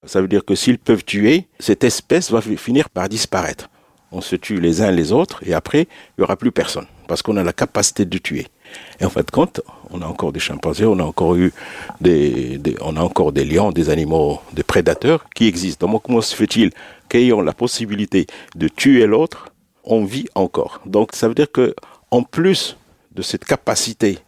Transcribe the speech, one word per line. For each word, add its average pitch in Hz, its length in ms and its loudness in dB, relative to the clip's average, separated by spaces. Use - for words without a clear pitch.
Ça 98 160 -2
veut 95 60 0
dire 98 160 2
que 98 100 0
s'ils 120 240 2
peuvent 110 260 0
tuer, 117 440 2
cette - 240 0
espèce - 480 0
va 113 100 2
fi-, 107 160 -4
finir 135 320 0
par 92 200 -6
disparaître. - 600 -6
On 92 80 -10
se - 160 -6
tue 95 240 -4
les 85 200 2
uns 104 120 2
les 82 200 0
autres 156 340 0
et 92 80 -2
après, 143 280 0
il - 380 -8
n'y - 40 4
aura 98 120 -2
plus 123 160 0
personne - 340 -4
parce 82 120 -4
qu'on 107 160 -2
a 98 60 0
la 87 100 0
capacité - 520 -2
de 90 140 -6
tuer. - 280 -6
Et 95 40 -4
en 92 60 0
fin - 120 -2
de - 80 -4
compte, - 300 0
on 90 100 -10
a 82 60 -8
encore 80 260 -6
des - 80 -8
chimpanzés, 80 460 -2
on 101 140 4
a - 20 0
encore 82 340 0
eu 90 160 4
des, 69 580 2
des, 71 220 -4
on 78 160 -6
a 78 40 -2
encore 85 320 0
des 69 120 0
lions, 87 280 0
des 78 180 0
animaux, 76 500 0
des - 100 -6
prédateurs 98 720 0
qui 117 120 4
existent. 90 420 -2
Donc 110 160 -2
comment 120 160 0
se - 140 -6
fait-il 104 360 2
qu'ayant 120 320 4
la 80 120 0
possibilité 104 760 -2
de 80 140 -2
tuer 127 380 4
l'autre, 110 420 0
on 113 200 2
vit 113 300 -6
encore ? - 520 -2
Donc 104 260 2
ça - 160 0
veut 113 60 -2
dire 143 160 2
que - 240 2
en 123 120 2
plus - 540 0
de 92 80 -8
cette - 220 -6
capacité 110 840 -2